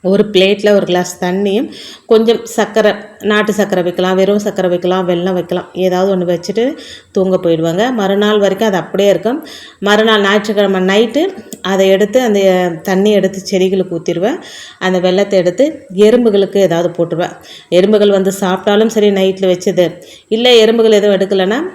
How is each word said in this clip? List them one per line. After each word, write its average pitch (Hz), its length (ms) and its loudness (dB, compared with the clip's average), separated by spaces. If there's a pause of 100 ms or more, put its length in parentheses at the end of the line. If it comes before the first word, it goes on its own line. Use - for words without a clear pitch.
ஒரு 202 280 2
பிளேட்ல 202 400 2
ஒரு 202 140 2
கிளாஸ் 180 380 -4
தண்ணியும் 196 440 -2 (380)
கொஞ்சம் 226 380 2
சர்க்கரை, 208 460 0 (300)
நாட்டு 208 320 0
சர்க்கரை 196 300 -2
வைக்கலாம், 180 340 -2
வெறும் 196 220 2
சர்க்கரை 190 320 -2
வைக்கலாம், 180 380 -2
வெல்லம் 180 240 -2
வைக்கலாம், 175 420 -4
ஏதாவது 185 360 0
ஒண்ணு 185 180 -2
வச்சுட்டு 190 360 -4 (480)
தூங்க 190 240 0
போயிடுவாங்க. 170 560 0
மறுநாள் 208 460 0
வரைக்கும் 196 300 0
அது 190 80 -2
அப்படியே 190 320 -2
இருக்கும். 208 300 0 (420)
மறுநாள் 214 400 2
ஞாயிற்றுக்கிழமை 202 600 0
நைட்டு 214 420 0 (400)
அதை 190 260 0
எடுத்து, 202 320 2
அந்த 214 200 0 (420)
தண்ணி 196 280 0
எடுத்து 196 300 0
செடிகளுக்கு 185 560 -2
ஊத்திடுவேன். 180 420 -4 (400)
அந்த 185 220 0
வெல்லத்தை 190 320 0
எடுத்து 180 320 0 (320)
எறும்புகளுக்கு 208 600 2
ஏதாவது 175 340 2
போட்டுருவேன். 170 440 -4 (340)
எறும்புகள் 202 420 4
வந்து 196 300 0
சாப்பிட்டாலும் 202 460 0
சரி, 214 240 2
நைட்ல 190 360 0
வச்சது, 180 400 0 (420)
இல்ல 240 260 2
எறும்புகள் 226 380 4
எதுவும் 202 240 4
எடுக்கலைன்னா 190 420 0 (160)